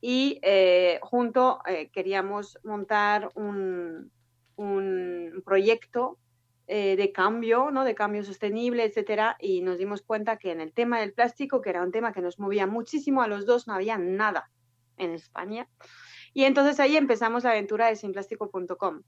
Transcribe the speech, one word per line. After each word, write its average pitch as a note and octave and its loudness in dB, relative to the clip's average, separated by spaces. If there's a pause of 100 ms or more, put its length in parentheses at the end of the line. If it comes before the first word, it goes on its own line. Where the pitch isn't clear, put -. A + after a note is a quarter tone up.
y, B3+ 0
eh, F3+ 6
junto, B3 2
eh, D#3+ -6
queríamos G3 -4
montar G#3 0
un, F#3 -6 (460)
un F#3 -4
proyecto, A3+ 0 (500)
eh, G3 0
de G3+ 2
cambio, A3+ 2
¿no? C4+ 0
De A#3 0
cambio G#3 -2
sostenible, A3+ -2
etcétera, G#3+ 0
y F#3 0
nos F3+ -2
dimos G3 -4
cuenta A3 -2
que F3+ -6
en E3 -6
el D#3+ -10
tema A#3+ 0
del G3+ -4
plástico, B3 0
que - -6
era F3+ -2
un F3+ -2
tema A3 -2
que F#3 -6
nos F3 -6
movía G3+ -2
muchísimo C4 0
a A3+ 2
los G3+ -4
dos, A#3+ 2
no A3 -6
había G#3 -2
nada F#3+ -2 (460)
en F3 -6
España. F#3 -10 (640)
Y C4+ 4
entonces C#4 4
ahí C#4+ 4
empezamos A#3+ 2
la B3 4
aventura G#3+ 2
de A3 0
sin G#3 -8
plástico G3+ -8
punto F3+ -8
com E3 -4